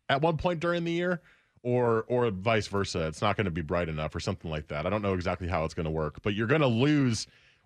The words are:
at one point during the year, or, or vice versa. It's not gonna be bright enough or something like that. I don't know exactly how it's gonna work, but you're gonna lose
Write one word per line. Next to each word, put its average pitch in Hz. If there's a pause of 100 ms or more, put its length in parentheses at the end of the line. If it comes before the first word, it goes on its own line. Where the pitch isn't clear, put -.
at 139
one 165
point 175
during 170
the 170
year, 175 (420)
or, 120
or 120
vice 104
versa. 95
It's 80
not 104
gonna 101
be 80
bright 87
enough 78
or 82
something 90
like 78
that. -
I 90
don't 104
know 98
exactly 87
how 82
it's 80
gonna 80
work, 78
but 107
you're 110
gonna 147
lose 127 (400)